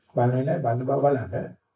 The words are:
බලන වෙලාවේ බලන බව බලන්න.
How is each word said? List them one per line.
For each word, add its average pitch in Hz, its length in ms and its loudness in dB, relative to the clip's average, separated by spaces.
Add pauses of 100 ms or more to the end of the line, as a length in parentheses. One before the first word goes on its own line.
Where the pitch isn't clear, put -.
(160)
බලන 123 160 2
වෙලාවේ 131 300 0
බලන 120 200 0
බව 139 180 0
බලන්න. 131 500 0 (260)